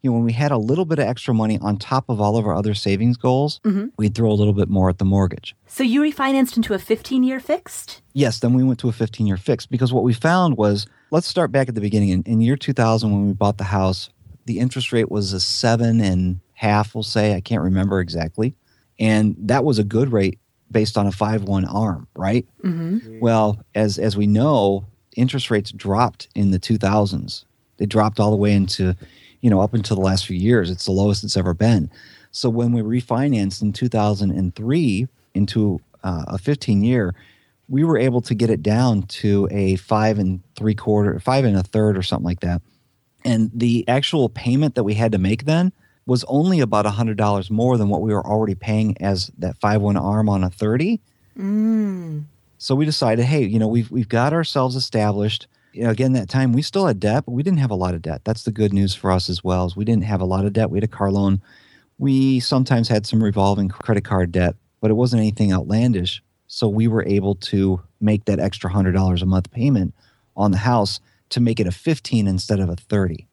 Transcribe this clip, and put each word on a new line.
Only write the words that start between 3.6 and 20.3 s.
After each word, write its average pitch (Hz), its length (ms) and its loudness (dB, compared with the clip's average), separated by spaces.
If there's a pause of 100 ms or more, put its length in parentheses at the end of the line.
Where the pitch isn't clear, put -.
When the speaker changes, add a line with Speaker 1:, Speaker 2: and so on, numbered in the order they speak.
Speaker 2:
Mm-hmm. 208 240 0 (100)
Speaker 1:
we'd 104 160 0
throw 113 160 2
a - 20 2
little 104 220 2
bit 98 160 0
more 92 180 2
at 90 80 0
the - 80 -2
mortgage. 95 500 0 (120)
Speaker 2:
So - 180 -4
you 254 160 2
refinanced 269 560 0
into 220 160 0
a 190 60 -2
fifteen-year 254 600 -2
fixed? - 600 -8 (140)
Speaker 1:
Yes, 127 240 0
then 123 160 2
we 127 100 4
went 127 160 2
to 127 80 -2
a 113 40 0
fifteen-year 104 440 -2
fixed, - 340 -4
because 123 220 0
what 117 120 2
we 120 100 2
found 165 420 2
was, 104 300 0 (240)
let's 160 160 0
start 160 260 -2
back 131 160 2
at 123 60 -8
the 110 80 -4
beginning. 101 260 2
In, 90 140 2
in 110 180 0
year 123 160 2
two - 160 -4
thousand, 113 400 2
when 101 140 2
we 98 80 0
bought 101 240 0
the 104 60 -4
house, 95 440 -2 (380)
the 113 120 -4
interest 123 320 -2
rate 113 200 0
was 98 240 -2
a 90 60 -4
seven 117 600 2
and 92 360 2
a - 40 -10 (140)
half, 107 400 0
we'll 110 100 -6
say. 104 300 0
I 92 80 -4
can't 107 200 -2
remember 95 380 0
exactly. 85 540 -4 (440)
And 107 400 2
that 117 280 0
was 127 120 2
a 107 60 0
good 113 280 0
rate 98 260 0 (340)